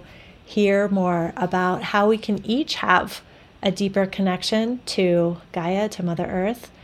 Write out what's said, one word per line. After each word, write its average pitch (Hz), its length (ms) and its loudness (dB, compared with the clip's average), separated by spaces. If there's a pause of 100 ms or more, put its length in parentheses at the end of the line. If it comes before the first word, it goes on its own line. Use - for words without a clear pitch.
(440)
hear 202 440 2
more 180 480 0
about 180 460 0
how 208 260 2
we 220 100 4
can 214 280 -4
each 254 300 -2
have - 440 2 (420)
a 196 100 0
deeper 196 340 0
connection 196 800 -2
to 175 520 2 (120)
Gaia, 185 380 -2
to 190 160 -6
Mother 175 220 -2
Earth, 196 440 -4 (140)